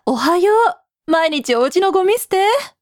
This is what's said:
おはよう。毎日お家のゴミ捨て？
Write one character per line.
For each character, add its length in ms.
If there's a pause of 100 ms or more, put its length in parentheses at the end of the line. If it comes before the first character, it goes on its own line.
お 80
は 240
よ 140
う。 580
毎 200
日 260
お 60
家 180
の 100
ゴ 140
ミ 120
捨 120
て？ 180 (360)